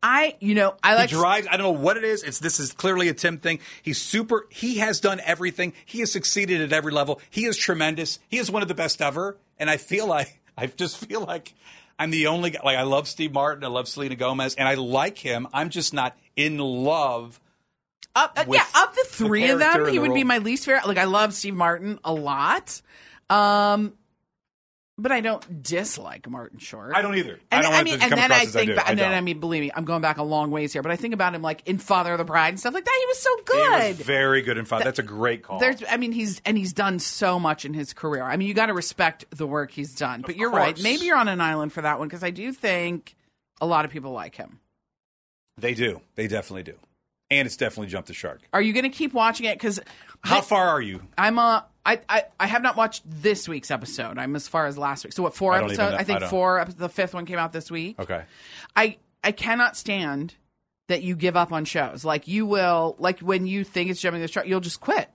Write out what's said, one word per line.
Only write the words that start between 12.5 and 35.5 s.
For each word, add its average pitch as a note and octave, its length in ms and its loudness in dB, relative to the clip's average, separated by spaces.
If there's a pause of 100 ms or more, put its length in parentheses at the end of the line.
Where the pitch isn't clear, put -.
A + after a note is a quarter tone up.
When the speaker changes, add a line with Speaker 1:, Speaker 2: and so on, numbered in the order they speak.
Speaker 2:
guy. D3+ 120 -8
Like, C3+ 140 2
I B2+ 60 2
love C#3 260 2
Steve D#3 240 -4
Martin. C#3+ 320 0
I C3 40 -6
love B2 200 -4
Selena C#3 260 -6
Gomez. C3 420 -2
And C3+ 120 2
I C#3 60 4
like C3+ 420 0
him. B2 380 -4
I'm D#3 160 0
just E3 240 -4
not B2+ 200 -2 (220)
in D3+ 220 0
love B2+ 840 0 (720)
Speaker 1:
Of, C#4+ 220 4
uh, D#4+ 100 2
Speaker 2:
with C4 140 6
Speaker 1:
yeah, D#4+ 220 6
of G4 120 2
the B4+ 140 2
Speaker 2:
the - 0 -
Speaker 1:
three G#3+ 400 2
of C4 100 4
them, D4+ 140 6
Speaker 2:
character F4+ 120 4
and - 80 2
Speaker 1:
he F#4+ 40 2
Speaker 2:
the D#4 60 2
Speaker 1:
would D4+ 120 2
be C4+ 80 4
Speaker 2:
role. B3+ 60 2
Speaker 1:
my A#3+ 100 4
least A3+ 280 -2
favorite. C4+ 200 4
Like, G3 120 0
I F#3 60 4
love G#3 280 4
Steve G3+ 220 -6
Martin F3 500 0
a E3 80 -2
lot. D3+ 680 -2 (480)
Um, G#3 640 4 (1000)
but A#3 140 -2
I B3 120 0
don't G3 380 -6
dislike C#3+ 680 -6
Martin A#2+ 300 -14
Short. A2 340 -12
Speaker 2:
I G3+ 80 4
don't G3+ 140 -2
either. - 240 -4 (100)
Speaker 1:
And B3 80 4
Speaker 2:
I D#4 40 6
don't D#4 100 4
Speaker 1:
I - 60 2
Speaker 2:
want E4 100 4
it - 20 0
Speaker 1:
mean, D4+ 80 -2
Speaker 2:
to - 60 4
Speaker 1:
and B3 80 4
Speaker 2:
come - 80 4
Speaker 1:
then B3+ 100 4
Speaker 2:
across B3 100 8
Speaker 1:
I - 80 2
Speaker 2:
as - 80 -8
I - 40 2
Speaker 1:
think, G#3+ 100 2
Speaker 2:
do. G#3+ 60 0
Speaker 1:
ba-, G3+ 100 2
Speaker 2:
I - 40 0
Speaker 1:
and G#3 100 2
then, F#3+ 100 2
Speaker 2:
don't. F#3 80 0
Speaker 1:
I - 40 0
mean, E3+ 180 -4
believe E3 220 -2
me, C#3+ 120 -4
I'm E3 100 -4
going E3 180 -2
back D#3 160 0
a D3+ 40 -2
long D3+ 300 0
ways D3+ 200 -2
here, C#3 100 -4
but D#3+ 100 -2
I F3 40 -2
think A#3 180 -4
about F#3 200 0
him, D#3+ 80 -6
like, D#3 240 -4
in F#3 120 0
Father F3+ 340 2
of E3+ 60 0
the E3 60 0
Bride D#3+ 260 4
and F#3+ 100 -6
stuff B3 140 -4
like F#4+ 100 -4
that. B4 160 2
He B4+ 60 0
was B4+ 120 0
so C5 160 2
Speaker 2:
He A#4+ 240 2
was B3 380 4
Speaker 1:
good. D#3 100 -10
Speaker 2:
very C3+ 360 4
good A#2+ 140 0
in A2+ 100 -4
Father. A2 180 0
Speaker 1:
Th- C3 100 0
Speaker 2:
That's - 60 -6
a - 20 0
great A2 400 -2
call. F#2+ 160 -10